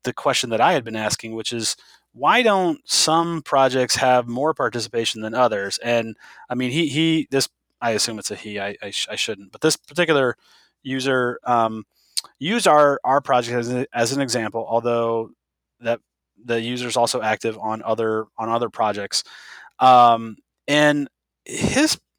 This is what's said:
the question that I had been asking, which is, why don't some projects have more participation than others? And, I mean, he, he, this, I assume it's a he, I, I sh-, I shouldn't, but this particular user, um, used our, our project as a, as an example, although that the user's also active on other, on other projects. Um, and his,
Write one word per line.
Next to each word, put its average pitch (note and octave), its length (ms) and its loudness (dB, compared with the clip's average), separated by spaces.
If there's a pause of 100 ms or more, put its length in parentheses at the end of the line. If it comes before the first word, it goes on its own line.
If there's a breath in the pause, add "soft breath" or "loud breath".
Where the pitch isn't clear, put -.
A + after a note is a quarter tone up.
the B2 100 -6
question C3 360 -2
that A2+ 120 0
I E3 120 4
had C#3 100 0
been A2+ 120 -10
asking, A2 400 -4
which A2+ 180 -8
is, A#2 220 -4 (380 soft breath)
why D#3+ 280 2
don't F#3+ 440 2
some E3 580 0
projects C3 540 2
have B2+ 300 2
more C3+ 280 -2
participation A#2 640 -4
than A2 140 -6
others? G#2+ 420 0
And, A#2 400 -2 (320 loud breath)
I B2 60 -6
mean, B2 160 -2
he, D#3+ 160 0
he, D#3+ 420 0
this, C3+ 180 0 (320)
I A#2+ 120 -2
assume A2 260 -2
it's G#2 140 -8
a G#2 40 -10
he, G#2 240 -10
I, G2+ 220 -6
I G#2 80 -12
sh-, - 200 -6
I A2 60 -10
shouldn't, G2 360 -6
but - 100 -20
this D#3 160 2
particular D3 580 0 (460 soft breath)
user, C3 640 -2
um, A2+ 400 0 (540 loud breath)
used F#3+ 280 0
our, D3 360 6
our C3+ 180 2
project B2 360 0
as A#2+ 140 -4
a, B2+ 220 -2
as A#2 180 0
an C#3 100 -2
example, A2+ 460 -4
although A#2 640 0 (500)
that A#2 200 -2 (440)
the A#2 160 -2
user's B2 380 -4
also A#2+ 240 2
active A2 380 -2
on A2 240 -6
other, A2 420 -2 (120)
on A2+ 120 -4
other A#2 200 -2
projects. G#2 540 -4 (560 loud breath)
Um, A#2+ 580 6 (300)
and D3 400 2 (380)
his, - 540 -2 (200)